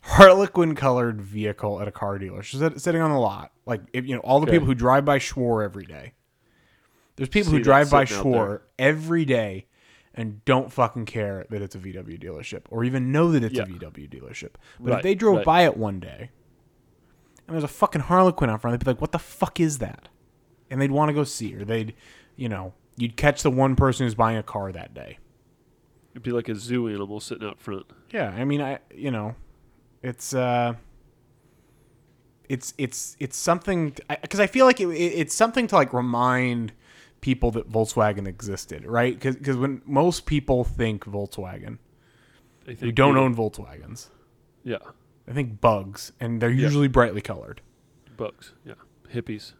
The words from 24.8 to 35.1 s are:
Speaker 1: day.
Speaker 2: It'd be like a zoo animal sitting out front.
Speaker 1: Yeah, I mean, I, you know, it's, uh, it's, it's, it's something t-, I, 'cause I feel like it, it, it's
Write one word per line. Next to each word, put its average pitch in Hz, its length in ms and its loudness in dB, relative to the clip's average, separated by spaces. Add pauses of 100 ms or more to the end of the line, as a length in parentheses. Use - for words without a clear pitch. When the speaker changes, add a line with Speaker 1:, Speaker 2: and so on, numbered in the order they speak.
Speaker 1:
day. - 240 -16 (960)
Speaker 2:
It'd 127 100 -18
be 123 100 -4
like 117 160 -2
a 113 60 -4
zoo 120 340 -2
animal 101 320 -6
sitting - 260 -10
out 101 140 -12
front. 98 240 -10 (260)
Speaker 1:
Yeah, 160 200 -4
I 107 160 -6
mean, 143 160 0
I, 135 160 -6 (160)
you 120 160 -8
know, 113 240 -6 (680)
it's, 127 320 -10
uh, 120 400 0 (1700)
it's, - 300 -8
it's, - 420 -8
it's 139 160 -8
something 170 560 -2
t-, - 180 -16
I, - 60 -4
'cause - 240 -6
I 202 60 6
feel 262 200 4
like 254 140 2
it, 185 80 0
it, 165 60 -4
it's 165 400 -2